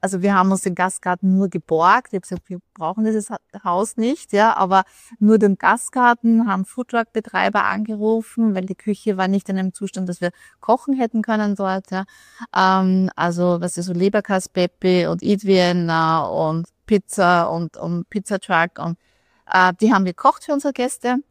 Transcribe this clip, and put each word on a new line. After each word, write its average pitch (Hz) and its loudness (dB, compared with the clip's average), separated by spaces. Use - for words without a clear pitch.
Also 190 -4
wir 202 2
haben 190 4
uns 190 -2
den 185 -4
Gastgarten 185 -2
nur 196 0
geborgt. 175 2
Ich 202 -6
hab 180 -6
gesagt, - -12
wir 180 -12
brauchen 190 -4
dieses 220 -2
Ha-, 220 -10
Haus 190 -4
nicht, 247 -4
ja, 214 2
aber 190 2
nur 214 6
den 196 4
Gastgarten, 233 2
haben 190 -2
Foodtruck-Betreiber 214 -2
angerufen, 214 -2
weil 185 -4
die 190 -8
Küche 202 -4
war 185 0
nicht 196 -2
in 190 -2
einem 190 -4
Zustand, 185 -8
dass 175 -6
wir 180 -2
kochen 269 0
hätten 233 -2
können 214 -2
dort, 190 -4
ja. 190 -6
Ähm, 190 2
also, 175 0
was 175 -6
ist 175 -6
so 185 -6
Leberkas-Pepe 185 0
und 175 -4
Eat 202 0
Vienna 170 2
und 160 -2
Pizza 180 2
und, 165 -6
und 170 -6
Pizzatruck 185 -4
und, 170 -6
äh, 185 4
die 214 4
haben 196 2
gekocht - 0
für 302 -2
unsere 285 -4
Gäste. 247 -4